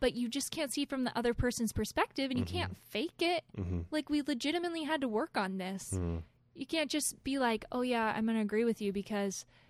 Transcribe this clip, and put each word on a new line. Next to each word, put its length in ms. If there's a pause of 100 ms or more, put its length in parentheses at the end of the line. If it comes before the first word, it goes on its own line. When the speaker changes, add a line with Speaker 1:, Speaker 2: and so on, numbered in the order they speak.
Speaker 1:
but 140
you 140
just 220
can't 220
see 140
from 180
the 140
other 160
person's 380
perspective, 580
and 80
you 80
Speaker 2:
Mm-hmm. 100
Speaker 1:
can't 220
fake 420
it. 240 (120)
Speaker 2:
Mm-hmm. 240 (100)
Speaker 1:
Like, 180
we 140
legitimately 640
had 180
to 60
work 280
on 220
this. 320
Speaker 2:
Hmm. 280 (360)
Speaker 1:
You 120
can't 240
just 340
be 140
like, 320
"Oh, 120
yeah, 340
I'm 100
gonna 140
agree 240
with 160
you 120
because 520 (260)